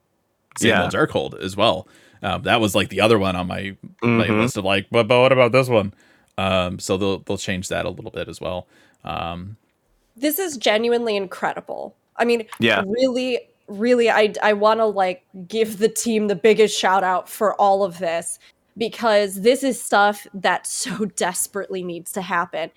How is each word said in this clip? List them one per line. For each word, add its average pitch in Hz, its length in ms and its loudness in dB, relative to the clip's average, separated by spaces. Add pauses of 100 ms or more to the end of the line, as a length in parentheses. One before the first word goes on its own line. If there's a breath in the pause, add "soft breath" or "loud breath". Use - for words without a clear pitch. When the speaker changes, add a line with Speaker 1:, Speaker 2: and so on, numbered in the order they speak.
(580)
Speaker 1:
Xandal - 60 0
Speaker 2:
Yeah. 104 240 2
Speaker 1:
Darkhold 92 540 -4
as 95 140 -8
well. 101 300 0 (360 soft breath)
Um, 90 200 -4
that 110 180 4
was, 107 140 2
like, 95 160 0
the 98 100 -4
other 113 180 6
one 95 160 0
on 90 120 -4
my, 95 300 -8 (260)
my 117 240 2
Speaker 2:
Mm-hmm. 107 140 2
Speaker 1:
list 120 180 -2
of, 95 60 -4
like, 98 260 -2
"But, 117 180 2
but 123 120 4
what 131 120 6
about 123 200 4
this 131 160 2
one?" 101 260 0 (420 soft breath)
Um, 95 420 0
so 98 200 -2
they'll, 98 220 -2
they'll 98 180 -6
change 92 300 -6
that 87 180 -4
a 90 40 -6
little 95 200 -12
bit 85 180 -10
as 82 140 -16
well. 90 240 -8 (380 soft breath)
Um, 87 520 -10 (600)
Speaker 3:
This 294 220 -4
is 330 200 -6
genuinely 226 580 0
incredible. - 800 -8 (220)
I 240 100 0
mean, 233 180 0 (140)
Speaker 2:
Yeah. 202 280 4
Speaker 3:
really, 247 520 0 (300)
really, 233 420 2
I, 214 320 2
I 214 100 4
wanna, 220 340 2
like, 185 360 -2 (260)
give 214 300 -2
the 220 100 4
team 220 400 0
the 196 80 0
biggest 214 420 4
shout 190 260 2
out 180 220 0
for - 280 -2
all 196 300 4
of 175 160 -4
this, 170 380 -4 (380 soft breath)
because 208 640 0
this 262 240 4
is 254 180 -2
stuff 208 520 2
that 185 320 0
so - 400 -6
<laughs> - 100 -10
desperately 190 640 -4
needs 170 300 -10
to - 100 -6
happen. 170 540 -4